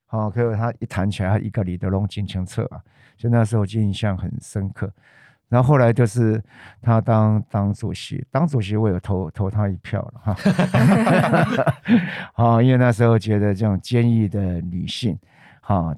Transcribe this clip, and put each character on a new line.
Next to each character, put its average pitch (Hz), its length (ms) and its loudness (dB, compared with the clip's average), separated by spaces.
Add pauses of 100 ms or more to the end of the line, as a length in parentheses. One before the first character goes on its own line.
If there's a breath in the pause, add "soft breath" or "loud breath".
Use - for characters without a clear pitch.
好， 107 220 -4
可 120 100 -4
是 117 160 0
他 117 220 -2
一 - 80 -8
谈 98 240 -2
起 98 120 -6
来， 92 80 0
他 104 80 2
一 98 120 -4
个 107 140 -4
理 90 120 -6
都 92 140 -4
弄 98 180 -2
真 101 180 -8
清 92 200 -6
楚 - 200 -6
啊。 - 140 -12 (380 soft breath)
所 120 100 -4
以 117 40 2
那 117 120 4
时 107 120 -2
候 104 100 0
就 110 140 -4
印 101 120 0
象 98 240 -2
很 82 240 -6
深 98 300 -6
刻。 95 200 -8 (580 soft breath)
然 123 140 2
后 123 60 2
后 147 100 6
来 117 140 6
就 117 140 2
是 110 360 0 (380 loud breath)
他 113 200 2
当， 107 500 2
当 101 220 -2
主 98 200 -6
席， - 380 -10
当 156 160 0
主 143 140 -2
席 101 160 -4
我 107 120 2
有 90 120 0
投， 92 300 -4
投 98 200 -4
他 104 180 -2
一 92 80 -4
票 - 240 -6
了 - 220 -14
哈。 101 120 -2
<laughs> - 1400 2 (600 loud breath)
好， 117 280 4
因 131 80 4
为 127 80 4
那 123 120 4
时 117 140 2
候 117 140 6
觉 107 200 0
得 104 140 2
这 101 140 -2
种 98 140 0
坚 120 280 0
毅 113 200 2
的 92 320 -2
女 87 260 -6
性， 95 320 -4 (420 loud breath)
哈， 85 380 -2